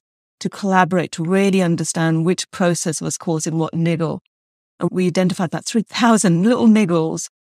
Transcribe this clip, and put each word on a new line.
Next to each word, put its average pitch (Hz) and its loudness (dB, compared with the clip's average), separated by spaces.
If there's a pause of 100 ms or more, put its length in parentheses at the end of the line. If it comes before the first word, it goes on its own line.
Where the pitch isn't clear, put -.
(400)
to 196 -4
collaborate, 185 0
to 165 -8
really 190 2
understand 160 0
which 185 -2
process 175 -2
was 160 -6
causing 160 -4
what 156 -4
niggle. 165 -2 (580)
And 175 -2
we 185 0
identified 180 0
about - -8
three 220 -2
thousand 208 2
little 233 2
niggles 170 2 (280)